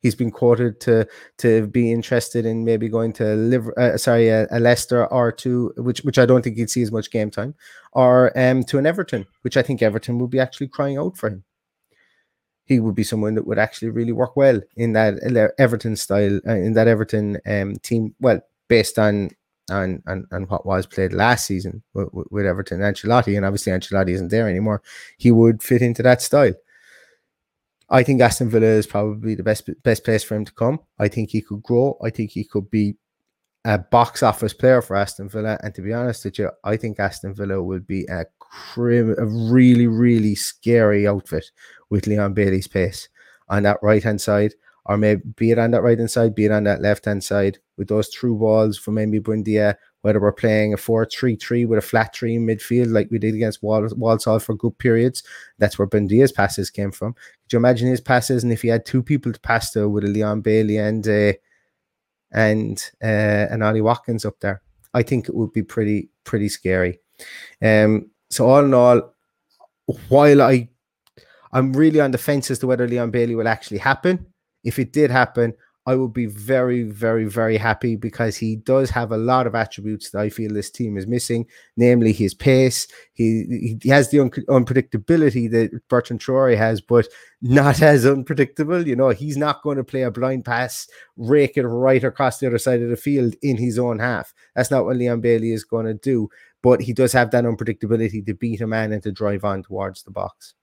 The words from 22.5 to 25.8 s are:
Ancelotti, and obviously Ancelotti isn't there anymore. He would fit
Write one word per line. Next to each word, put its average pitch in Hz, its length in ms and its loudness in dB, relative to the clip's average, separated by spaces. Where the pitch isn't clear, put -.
Ancelotti, 101 580 0
and 98 80 -2
obviously 101 280 -4
Ancelotti 92 380 -2
isn't 90 180 -4
there 110 200 0
anymore. 104 340 -2
He 120 140 4
would 113 320 4
fit 123 180 2